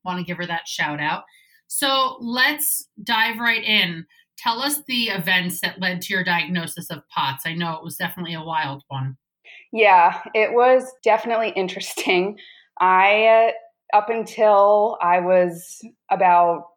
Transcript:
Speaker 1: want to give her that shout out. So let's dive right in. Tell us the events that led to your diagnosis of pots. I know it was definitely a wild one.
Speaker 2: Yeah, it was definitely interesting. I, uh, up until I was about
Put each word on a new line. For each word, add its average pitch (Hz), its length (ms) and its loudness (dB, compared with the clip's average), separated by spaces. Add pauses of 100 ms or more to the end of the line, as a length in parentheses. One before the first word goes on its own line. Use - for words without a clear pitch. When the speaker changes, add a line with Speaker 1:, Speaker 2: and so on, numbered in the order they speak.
Speaker 1:
want 180 160 -6
to 175 60 -8
give 175 140 -8
her 175 80 -8
that 170 200 -8
shout 147 320 -6
out. 151 260 -6 (420)
So 269 540 -2
let's 254 680 -2 (140)
dive 226 360 -2
right 226 240 -2
in. 180 440 -2 (320)
Tell 233 240 -4
us 294 240 -4
the 240 220 -2
events 180 520 -2
that 185 200 -6
led 180 220 -4
to 202 120 -6
your 185 100 -2
diagnosis 170 640 -4
of 156 180 -14
pots. 139 360 -6
I 165 80 -8
know 165 220 -6
it 160 100 -14
was 165 120 -14
definitely 170 380 -8
a 160 80 -10
wild 156 460 -6
one. 135 300 -8 (540)
Speaker 2:
Yeah, 185 480 4 (140)
it 214 180 2
was 247 320 4 (200)
definitely 220 460 0
interesting. 190 880 -4 (420)
I, 208 720 4 (400)
uh, 202 40 4
up 208 120 2
until 208 920 4
I 175 200 2
was 180 600 0 (300)
about 175 680 4